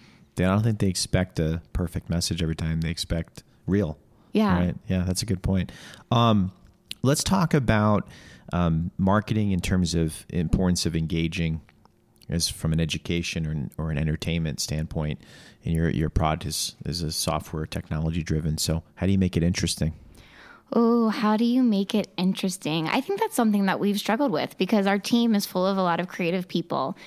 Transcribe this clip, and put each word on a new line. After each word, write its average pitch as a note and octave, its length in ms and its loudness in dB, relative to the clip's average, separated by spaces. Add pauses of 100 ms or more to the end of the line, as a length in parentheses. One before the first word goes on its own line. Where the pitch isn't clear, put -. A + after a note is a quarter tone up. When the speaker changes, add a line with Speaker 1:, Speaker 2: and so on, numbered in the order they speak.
(360)
Speaker 1:
they, - 80 2
I F#2 40 4
don't G2+ 140 4
think A2 160 0
they G2+ 100 2
expect - 520 -2
a D#2+ 200 0 (140)
perfect - 340 -4
message E2+ 340 -2
every D#2+ 140 0
time. D#2+ 260 -2
They E2 80 -2
expect - 520 -6 (240)
real. F2+ 320 0 (340)
Speaker 2:
Yeah. G3+ 260 4
Speaker 1:
Right? F2+ 160 0 (140)
Yeah, F#2 180 2
that's F2+ 160 -2
a G2+ 40 -6
good F2+ 160 -2
point. F#2 280 0 (400)
Um, A2 420 4 (500)
let's C#3 220 2
talk F#3+ 280 0
about, G#2+ 540 4 (460)
um, E2+ 440 2
marketing G#2 540 2
in F#2 100 0
terms F2 340 0
of E2 360 0
importance F2 560 2
of E2 100 -2
engaging E2 640 -2 (680)
as E2 200 -2
from - 240 -2
an D#2 80 2
education E2 640 -4
or D2+ 60 -4
an, D2 260 -6
or D#2 140 -4
an D2+ 60 -2
entertainment D#2+ 640 -2
standpoint. D#2 600 -4 (440)
And - 80 -2
your, E2 160 2
your D2+ 220 0
product D#2 340 0
is, - 300 -6 (100)
is D#2 160 -6
a D#2 120 -4
software D#2 540 -4
technology D#2+ 560 -4
driven. D#2 360 -2
So D#2+ 240 -2 (140)
how F#2 100 -2
do G2 60 4
you G2 60 4
make F#2 180 2
it D#2+ 80 2
interesting? E2 500 0 (800)
Speaker 2:
Oh, A#3 380 4
how G#3+ 260 2
do A3 80 2
you A#3+ 180 2
make G3+ 320 2
it G#3 220 0
interesting? F3+ 720 -2
I - 120 0
think G4 200 -4
that's G#4 160 -2
something G#3 300 2
that E3+ 120 0
we've G3+ 200 0
struggled A3+ 340 0
with C#3 260 -2
because G3 280 2
our G3+ 120 2
team A#3 380 2
is G3+ 100 0
full F#3 180 -2
of G3 140 0
a F#3+ 40 2
lot E3+ 180 0
of F3+ 80 -6
creative F3+ 400 -2
people, D3 480 -4 (100)